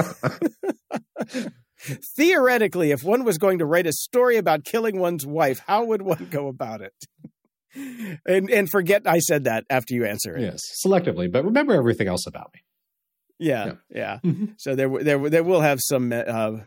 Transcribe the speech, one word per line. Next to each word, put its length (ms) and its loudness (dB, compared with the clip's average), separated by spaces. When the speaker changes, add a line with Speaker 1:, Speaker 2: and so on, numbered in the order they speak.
Speaker 1:
<laughs> 260 -8
theoretically, 720 4
if 140 0
one 200 2
was 140 0
going 200 2
to 80 0
write 200 2
a 60 0
story 440 2
about 280 2
killing 340 -2
one's 280 -2
wife, 400 0
how 180 2
would 180 -2
one 280 -4
go 180 -4
about 320 -10
it? 140 -16
And, 240 2
and 200 4
forget 360 2
I 120 4
said 260 2
that 240 0
after 260 0
you 120 0
answer 300 -6
it. 60 -4
Speaker 2:
Yes, 180 -6
selectively, 460 2
but 140 0
remember 300 2
everything 340 2
else 180 -4
about 280 -16
me. 60 -20
Speaker 1:
Yeah, 280 -2
Speaker 2:
Yeah. 60 -8
Speaker 1:
yeah. 340 -8
Speaker 2:
Mm-hmm. 200 0
Speaker 1:
So 180 -6
there, 120 0
w-, 180 -2
there, 120 4
w-, 120 0
there 160 4
will 160 4
have 220 2
some, 280 0
uh, 420 -2